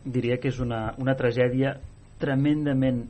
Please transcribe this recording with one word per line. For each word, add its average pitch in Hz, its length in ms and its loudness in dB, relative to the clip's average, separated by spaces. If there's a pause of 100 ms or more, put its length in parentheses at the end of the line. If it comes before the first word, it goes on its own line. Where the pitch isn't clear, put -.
diria 123 380 0
que 139 80 0
és 120 100 -4
una, 113 380 -2
una 131 180 2
tragèdia 127 600 2 (440)
tremendament 135 920 2